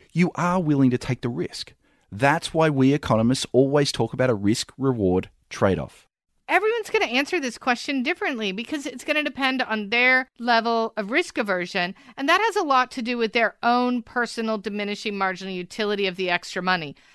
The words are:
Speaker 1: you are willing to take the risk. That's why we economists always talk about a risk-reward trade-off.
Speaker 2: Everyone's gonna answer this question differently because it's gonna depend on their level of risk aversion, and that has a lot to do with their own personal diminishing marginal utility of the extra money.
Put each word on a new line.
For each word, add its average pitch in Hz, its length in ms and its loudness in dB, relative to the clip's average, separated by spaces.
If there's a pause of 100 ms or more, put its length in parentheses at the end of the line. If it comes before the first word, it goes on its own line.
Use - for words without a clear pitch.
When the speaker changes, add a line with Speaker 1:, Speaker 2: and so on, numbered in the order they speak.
(140)
Speaker 1:
you 170 220 2
are 175 220 0
willing 147 300 4
to 123 80 2
take - 240 -4
the 120 80 -4
risk. - 460 -8 (360)
That's 139 440 0
why 160 160 4
we 135 240 4
economists 120 580 2
always 139 400 4
talk 117 220 -2
about 127 160 2
a 117 40 2
risk-reward 101 960 0 (220)
trade-off. - 580 -2 (400)
Speaker 2:
Everyone's 415 400 0
gonna 415 160 0
answer 277 340 -2
this 262 200 -6
question 254 440 -2
differently 262 500 -4
because 269 340 -8
it's 269 180 -12
gonna 302 180 0
depend 269 380 -2
on 214 300 -4
their 254 480 4
level 233 580 2
of 202 140 -4
risk 311 260 -2
aversion, 185 580 -2 (220)
and 277 100 -6
that 349 140 4
has 427 160 0
a 392 100 0
lot 254 260 2
to 262 100 -6
do 240 160 -2
with 226 160 0
their 226 280 0
own 247 380 2
personal 226 560 -4
diminishing 208 640 -6
marginal 190 340 -2
utility 202 540 -2
of 180 100 -4
the 180 140 -2
extra 175 320 -4
money. 175 340 -2 (180)